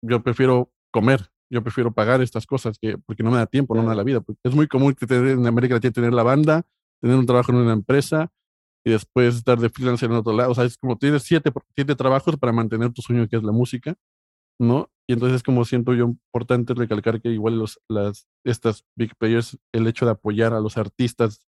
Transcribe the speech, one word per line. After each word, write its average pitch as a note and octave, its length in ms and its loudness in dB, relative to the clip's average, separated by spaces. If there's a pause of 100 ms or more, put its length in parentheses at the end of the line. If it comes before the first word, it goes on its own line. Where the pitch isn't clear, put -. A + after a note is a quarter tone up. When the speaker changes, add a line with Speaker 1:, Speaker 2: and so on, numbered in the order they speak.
Speaker 1:
yo A#2 200 -2
prefiero B2+ 500 2 (200)
comer, A#2 380 2 (200)
yo A#2+ 120 -4
prefiero A#2 320 -2
pagar A#2 280 2
estas A#2 240 -6
cosas A#2+ 320 -6
que, A2 200 -6
porque - 240 -8
no A2+ 80 2
me B2 80 4
da A2+ 80 2
tiempo, C3 280 -2
no A2+ 80 2
me A2+ 60 0
da A2+ 60 0
la G#2 100 -2
Speaker 2:
Claro. - 20 -2
Speaker 1:
vida, B2+ 140 0
porque - 240 -14
es B2+ 100 -2
muy D3+ 140 2
común C3+ 260 2
que C3 120 -8
te B2 140 2
den C3 200 2
en A#2+ 60 2
América B2 280 2
Latina A#2+ 180 0
tener A#2+ 200 0
la B2 100 2
banda, D3+ 440 2 (340)
tener B2 160 4
un B2+ 100 4
trabajo B2 260 2
en B2 60 4
una A#2 140 2
empresa C#3 580 0 (540)
y A2+ 60 0
después A#2+ 460 2
estar A#2 220 2
de A#2 120 0
freelancer B2 400 -2
en A#2 60 0
otro A2+ 180 -2
lado, B2 180 2
o - 20 0
sea, B2 100 0
es A#2+ 140 -4
como B2 200 -4
tienes D3 260 0
siete, D#3+ 260 0 (240)
siete C#3+ 220 -2
trabajos C3+ 400 0
para B2 160 0
mantener A2+ 400 -2
tu A#2+ 100 -14
sueño A#2+ 260 -2
que A#2+ 80 -4
es A2+ 60 -2
la G#2+ 100 -2
música, B2 440 -4 (640)
¿no? A#2+ 300 0 (180)
Y B2 60 0
entonces B2+ 220 0
es B2 60 -4
como B2 220 2
siento B2 300 -2
yo A#2+ 120 2
importante A#2+ 680 -4
recalcar A2+ 460 -2
que A#2 100 -4
igual A2+ 280 -2
los, G#2+ 300 -6
las, G2+ 400 -6 (160)
estas A2+ 400 -2 (120)
big A#2 200 -4
players, A#2 420 -2 (140)
el A2+ 140 0
hecho A#2+ 200 0
de A2+ 60 2
apoyar A2 420 0
a A2 60 -2
los G#2+ 180 -4
artistas A2+ 720 -4